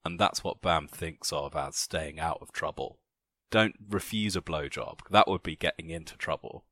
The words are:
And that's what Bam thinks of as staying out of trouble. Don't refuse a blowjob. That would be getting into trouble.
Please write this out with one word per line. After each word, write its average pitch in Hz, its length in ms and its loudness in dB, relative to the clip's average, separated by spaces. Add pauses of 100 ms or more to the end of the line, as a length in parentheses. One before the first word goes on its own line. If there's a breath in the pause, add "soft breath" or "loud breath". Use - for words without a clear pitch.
And 85 160 -4
that's - 240 4
what - 160 -2
Bam 82 280 4
thinks - 440 -6
of 71 240 -4
as 69 200 -4
staying 78 440 -4
out - 220 0
of - 100 -18
trouble. - 480 -6 (500)
Don't 110 260 4 (120)
refuse 104 480 0
a 85 40 2
blowjob. 73 600 -4 (100)
That 104 180 8
would 92 140 2
be 80 140 -6
getting 82 340 -2
into - 260 -8
trouble. - 560 -6